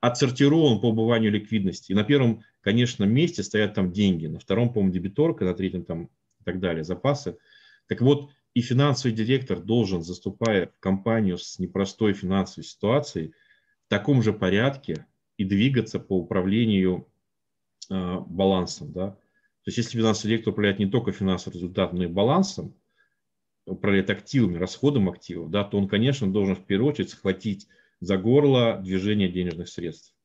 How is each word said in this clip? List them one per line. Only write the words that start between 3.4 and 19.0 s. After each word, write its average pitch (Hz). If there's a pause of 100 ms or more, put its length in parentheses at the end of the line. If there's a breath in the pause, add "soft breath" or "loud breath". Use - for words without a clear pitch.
стоят 104
там 92
деньги, 90
на 78
втором, 117
по-моему, 98
дебиторка, 98
на 90
третьем 90
там 85
и -
так 90
далее, 82
запасы. 92 (500 soft breath)
Так -
вот, 139 (240 soft breath)
и 123
финансовый 127
директор 110
должен, 95
заступая 95
в -
компанию 98
с -
непростой 98
финансовой 92
ситуацией, 101 (520 soft breath)
в -
таком 117
же 104
порядке 101 (320)
и 101
двигаться 104
по -
управлению, 95 (840)
э, 92 (100)
балансом, 92
да. 92